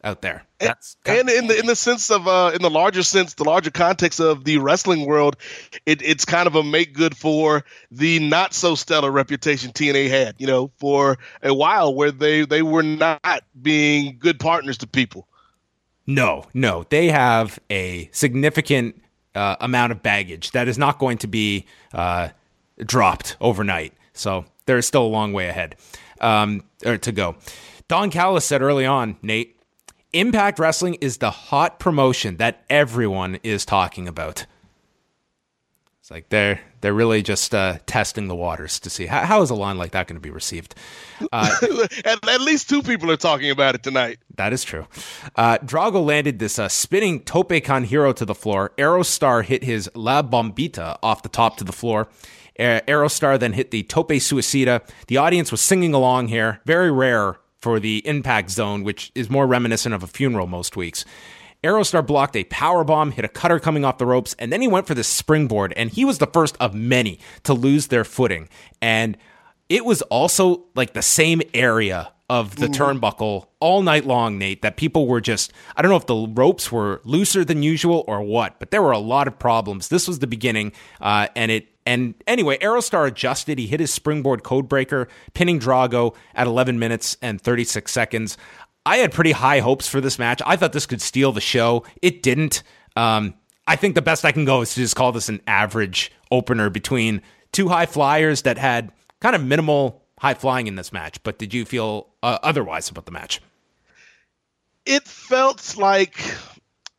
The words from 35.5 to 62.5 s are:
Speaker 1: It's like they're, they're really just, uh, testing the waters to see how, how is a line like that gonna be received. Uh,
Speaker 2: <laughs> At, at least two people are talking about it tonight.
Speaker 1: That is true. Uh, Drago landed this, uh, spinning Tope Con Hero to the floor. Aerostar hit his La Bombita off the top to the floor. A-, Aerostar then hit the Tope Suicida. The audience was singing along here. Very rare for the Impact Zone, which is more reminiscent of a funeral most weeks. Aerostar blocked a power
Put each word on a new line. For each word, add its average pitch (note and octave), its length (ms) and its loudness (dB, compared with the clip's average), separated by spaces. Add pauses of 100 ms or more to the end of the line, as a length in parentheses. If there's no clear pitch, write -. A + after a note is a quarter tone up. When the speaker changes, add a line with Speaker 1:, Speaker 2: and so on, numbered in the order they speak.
Speaker 1:
It's - 120 -20
like E2 180 -16
they're, G2+ 320 0 (200)
they're G2+ 120 0
really A2 300 2
just, G2+ 300 -2
uh, F#2+ 320 0
testing G#2+ 420 -2
the F#2 80 -6
waters E2+ 460 -6
to - 80 -14
see - 180 -8
how, B2 180 -2
how G#3+ 160 4
is D3 80 2
a A#2+ 60 -2
line G2 220 -4
like F2 140 -6
that F#2 160 -4
gonna E2 120 -14
be D2 100 -14
received. - 460 -12 (560)
Uh, G#2+ 180 2 (120)
Speaker 2:
<laughs> A#3 260 0 (180)
At, A3 240 0
at B3+ 120 2
least D4+ 280 0
two C#4+ 140 0
people E3+ 280 -2
are D#3 60 2
talking D3 320 0
about C3+ 260 2
it A#2 80 -12
tonight. B2+ 360 -2 (180)
Speaker 1:
That G2+ 160 -2
is C3 100 -4
true. - 240 -10 (480)
Uh, A#2 220 4
Drago E3+ 480 0
landed D3 340 0
this, A2 200 -4
uh, G2+ 80 -2
spinning F#3 540 0
Tope F3 420 0
Con C3 200 0
Hero C3+ 300 2
to A#2 100 -6
the G2+ 120 -4
floor. G2+ 420 -2
Aerostar C#3+ 640 2
hit C3 200 -2
his A2 320 -4
La A#2+ 260 0
Bombita A2+ 840 -4
off A2 200 0
the - 60 -12
top A2+ 280 0
to G#2+ 60 -10
the F#2+ 100 -8
floor. A2 340 -4 (500)
A-, A2+ 300 2
Aerostar D3 520 2
then A#2 140 -2
hit C3 180 -4
the A2 120 -4
Tope E3 280 -2
Suicida. C3 760 0 (200)
The B2 100 0
audience E3+ 320 2
was A2 120 -4
singing F3 340 2
along B2+ 320 2
here. A2 380 -2
Very E3+ 260 2
rare A#2+ 480 2 (220)
for A#2 180 0
the G#2+ 180 -2 (100)
Impact A#2+ 420 -2
Zone, G2+ 340 -4
which - 320 -8
is A#2 140 -4
more C#3 160 2
reminiscent A#2+ 480 0
of F#2+ 80 -4
a F#2 60 -12
funeral A2+ 400 -2
most F2 300 -8
weeks. F2 260 -8 (580)
Aerostar F3 460 2
blocked C#3+ 300 0
a F#2 80 -2
power E3 400 2